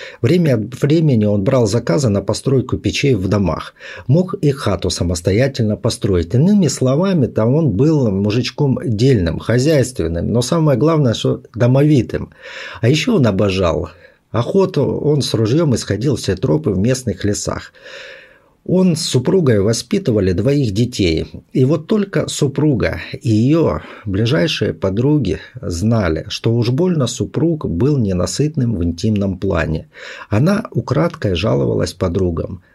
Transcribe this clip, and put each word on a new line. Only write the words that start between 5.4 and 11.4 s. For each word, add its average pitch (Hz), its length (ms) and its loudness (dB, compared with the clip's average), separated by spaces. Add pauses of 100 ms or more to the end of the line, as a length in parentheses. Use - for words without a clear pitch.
построить. 92 560 0
Иными 175 340 4
словами, 143 600 0
там 113 260 0
он 156 160 2
был 135 400 2
мужичком 110 760 0
дельным, 104 540 2
хозяйственным, 110 920 0
но 117 120 0
самое 156 340 2
главное, 147 380 2
что - 260 -2 (140)